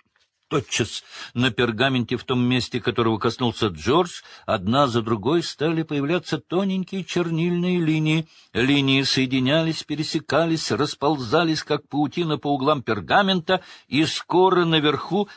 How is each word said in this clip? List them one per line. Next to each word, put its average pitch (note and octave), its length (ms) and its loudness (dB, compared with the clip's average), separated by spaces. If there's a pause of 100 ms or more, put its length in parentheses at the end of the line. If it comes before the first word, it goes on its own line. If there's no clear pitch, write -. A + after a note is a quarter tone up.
(500)
Тотчас - 540 -4 (320)
на B2 160 2
пергаменте, A#2+ 680 0
в - 60 -16
том B2 180 -2
месте, B2 400 0
которого A2+ 380 0
коснулся A#2 480 -2
Джордж, C#3 560 0 (240)
одна A2 400 2
за A#2 160 0
другой A2+ 400 0
стали D#3+ 400 -2
появляться D#3 560 -2
тоненькие F#3+ 640 -4
чернильные F3 760 0
линии. D#3 480 2 (240)
Линии C3+ 520 2
соединялись, C3+ 800 0
пересекались, D#3 880 -2
расползались, D3 920 0
как D3 240 -4
паутина, D3 520 -2
по - 80 -6
углам C#3+ 340 0
пергамента, F3+ 840 0 (240)
и D3+ 180 2
скоро F3+ 600 2
наверху D#3+ 720 0